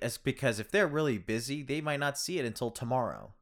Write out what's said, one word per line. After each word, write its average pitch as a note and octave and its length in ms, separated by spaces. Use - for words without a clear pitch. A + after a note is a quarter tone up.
as, A#2+ 160
because B2+ 420
if G#2+ 100
they're G3+ 180
really D3 300
busy, A#2 460
they D3 160
might D3 220
not C#3+ 160
see F3+ 220
it C#3 60
until A#2 260
tomorrow. A2 720